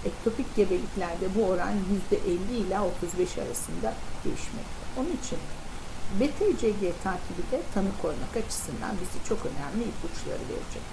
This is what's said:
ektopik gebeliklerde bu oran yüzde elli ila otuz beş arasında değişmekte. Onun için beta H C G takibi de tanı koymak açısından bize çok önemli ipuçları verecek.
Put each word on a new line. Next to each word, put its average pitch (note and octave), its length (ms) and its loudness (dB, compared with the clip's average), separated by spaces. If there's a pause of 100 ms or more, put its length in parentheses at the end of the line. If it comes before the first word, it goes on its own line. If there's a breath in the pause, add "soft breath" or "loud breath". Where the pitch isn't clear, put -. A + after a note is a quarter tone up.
ektopik A3+ 520 0
gebeliklerde F3+ 680 2 (100)
bu A3 80 6
oran F#3 280 2 (200)
yüzde G3 380 2
elli G3 360 2
ila F#3+ 180 2
otuz F3 340 0
beş F3+ 200 0
arasında - 560 -2 (300)
değişmekte. - 540 -2 (180)
Onun D4+ 160 0 (120)
için - 140 -2 (800)
beta D4 240 4
H E4+ 160 4
C A3+ 100 4
G F#3+ 220 0 (120)
takibi F3+ 380 -2 (100)
de D4 80 2 (140)
tanı G3 140 4 (140)
koymak D3+ 340 -2
açısından - 640 -2
bize - 280 0
çok A3 100 2
önemli D#3+ 500 -2
ipuçları - 600 -4
verecek. - 320 -4 (100)